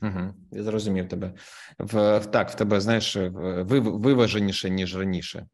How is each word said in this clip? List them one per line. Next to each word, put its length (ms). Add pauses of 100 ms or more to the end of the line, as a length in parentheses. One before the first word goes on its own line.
Мгм, 320 (180)
я 120
зрозумів 460
тебе. 240 (460)
В-, 400
в-, 120
так, 180
в 60
тебе, 260
знаєш, 340
в-, 480
вив-, 380
виваженіше, 680
ніж 280
раніше, 560